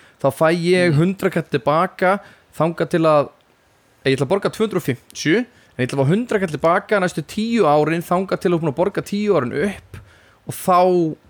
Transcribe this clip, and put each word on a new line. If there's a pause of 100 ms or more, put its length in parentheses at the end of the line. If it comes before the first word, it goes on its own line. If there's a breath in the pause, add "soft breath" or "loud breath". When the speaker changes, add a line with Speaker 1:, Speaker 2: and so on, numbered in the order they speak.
(220 soft breath)
Speaker 1:
þá
fæ (100)
ég
Speaker 2:
Mm.
Speaker 1:
hundrað
kall
tilbaka (380 loud breath)
þangað
til
að, (760)
ég
ætla
að
borga
tvö
hundruð
og
fimmtíu,
en
ég
ætla
að
fá
hundrað
kall
tilbaka
næstu
tíu
árin
þangað
til
að
búin
að
borga
tíu
árin
upp (500 soft breath)
og
þá (140)